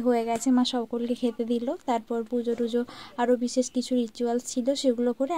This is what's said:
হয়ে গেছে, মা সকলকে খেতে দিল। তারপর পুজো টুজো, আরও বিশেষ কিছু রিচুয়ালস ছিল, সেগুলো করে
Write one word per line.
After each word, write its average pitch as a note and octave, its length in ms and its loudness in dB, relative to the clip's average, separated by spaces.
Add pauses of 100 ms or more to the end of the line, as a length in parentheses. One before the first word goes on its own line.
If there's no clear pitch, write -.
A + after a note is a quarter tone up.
হয়ে A#3+ 220 4
গেছে, A#3 280 -2
মা B3 80 6 (100)
সকলকে A#3+ 460 -2
খেতে A#3+ 320 -2
দিল। A#3 140 -2 (220)
তারপর A#3 300 -2 (120)
পুজো A#3+ 280 0
টুজো, A#3+ 240 0 (380)
আরও A#3+ 120 4 (120)
বিশেষ B3 220 0 (100)
কিছু B3 240 -2
রিচুয়ালস A#3+ 520 -2
ছিল, B3 140 -2 (160)
সেগুলো A#3+ 360 2
করে C#4 200 -2